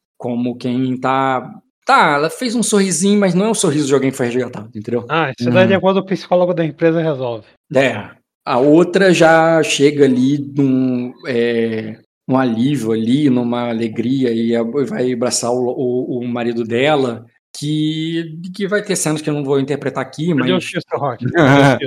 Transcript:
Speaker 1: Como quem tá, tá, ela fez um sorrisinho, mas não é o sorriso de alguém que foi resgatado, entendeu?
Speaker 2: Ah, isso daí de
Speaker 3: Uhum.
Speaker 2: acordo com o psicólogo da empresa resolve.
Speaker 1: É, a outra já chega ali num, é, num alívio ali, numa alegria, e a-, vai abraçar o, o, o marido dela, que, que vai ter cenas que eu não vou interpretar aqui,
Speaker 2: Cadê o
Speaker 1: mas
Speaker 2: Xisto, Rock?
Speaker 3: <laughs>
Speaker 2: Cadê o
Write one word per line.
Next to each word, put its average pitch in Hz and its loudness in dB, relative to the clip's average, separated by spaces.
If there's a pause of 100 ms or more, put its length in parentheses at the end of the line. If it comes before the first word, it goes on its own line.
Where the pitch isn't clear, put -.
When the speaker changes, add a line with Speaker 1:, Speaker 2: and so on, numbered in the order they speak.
(180)
Speaker 1:
Como 120 -4
quem 127 -2
tá, 135 0 (380)
tá, 214 4
ela 147 0
fez 226 -6
um 233 0
sorrisinho, 196 2
mas 190 2
não 190 2
é 220 0
o 208 0
sorriso 151 0
de 135 2
alguém 131 2
que 131 -10
foi 123 -2
resgatado, 117 -6
entendeu? 113 -6
Speaker 2:
Ah, 151 0
isso 120 -2
daí 185 6
de 190 4
Speaker 3:
Uhum. - 2
Speaker 2:
acordo 190 2
com 190 -8
o - -18
psicólogo 180 0
da 165 -2
empresa 165 0
resolve. 127 -4 (300)
Speaker 1:
É, 117 0 (360)
a 135 0
outra 175 4
já 160 4
chega 143 2
ali 131 2 (160)
num, 131 0 (140)
é, 113 -2 (280)
num 131 2
alívio 120 0
ali, 120 2
numa 120 -2
alegria, 117 -2
e 113 0
a-, 117 0
vai 123 -2
abraçar 120 -2
o, 123 -2
o, 127 -4
o 120 -8
marido 120 -4
dela, 120 -2 (300)
que, 156 -4 (160)
que 196 -6
vai 202 -2
ter 196 -4
cenas 156 -2
que - -4
eu 151 0
não 147 -4
vou 139 0
interpretar 135 -4
aqui, 160 -4
Speaker 2:
Cadê 135 0
o 185 2
Speaker 1:
mas 165 -2
Speaker 2:
Xisto, 165 -8
Rock? 135 -4
Speaker 3:
<laughs> 123 -4
Speaker 2:
Cadê 139 6
o 107 -4